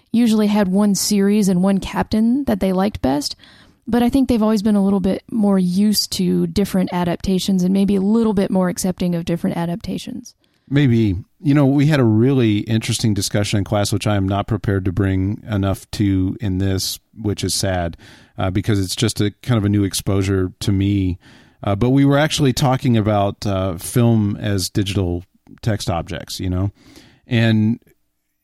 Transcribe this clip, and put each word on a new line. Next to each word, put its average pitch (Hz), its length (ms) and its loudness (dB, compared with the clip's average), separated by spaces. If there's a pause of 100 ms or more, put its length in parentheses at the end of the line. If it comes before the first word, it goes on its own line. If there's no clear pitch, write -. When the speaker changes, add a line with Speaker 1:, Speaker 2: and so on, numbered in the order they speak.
(120)
Speaker 1:
usually 220 360 4
had 208 200 2
one 202 260 2
series 202 540 2
and 180 140 2
one 196 160 2
captain 226 640 0
that 208 160 0
they 190 120 0
liked 190 300 -2
best, 277 320 -2 (540)
but 233 140 2
I 240 60 2
think 262 200 2
they've 233 140 2
always 214 200 2
been 214 140 2
a 196 80 2
little 196 160 2
bit 185 300 -2
more 202 280 2
used 190 540 0
to 180 360 0
different 185 440 -2
adaptations 185 680 -2
and 185 100 2
maybe 196 240 2
a 190 40 0
little 220 340 2
bit 190 160 0
more 185 180 0
accepting 180 460 -2
of 170 100 -4
different 170 320 -2
adaptations. - 800 -8 (340)
Speaker 2:
Maybe. 117 480 2 (240)
You 143 140 2
know, 143 120 4
we 139 200 4
had 151 140 4
a 127 40 4
really 113 560 4
interesting 110 540 -2
discussion 101 440 -2
in 98 60 0
class, 101 280 -2
which 101 140 -2
I 104 100 0
am 98 100 0
not 98 220 -2
prepared 98 380 -2
to 95 60 -2
bring 95 540 0
enough 98 460 -2
to 98 480 0
in 95 180 -4
this, 95 400 -4 (180)
which 104 280 -4
is 92 100 -4
sad, 90 420 -4 (400)
uh, 98 140 -4
because 101 300 -2
it's 92 160 -4
just - 240 -2
a 104 100 0 (120)
kind 123 160 0
of 101 60 0
a 101 40 2
new 101 160 2
exposure 95 760 -2
to - 140 -2
me. 98 460 0 (440)
Uh, 101 140 -2
but 120 140 0
we 139 140 4
were 139 140 4
actually 147 340 0
talking 131 440 0
about, 101 500 0
uh, 95 300 -2
film 110 600 0
as 101 320 -4
digital 95 540 -4 (400)
text 104 260 -4
objects, - 520 -8
you 92 100 -4
know, 92 220 -2 (560)
and 113 500 2 (640)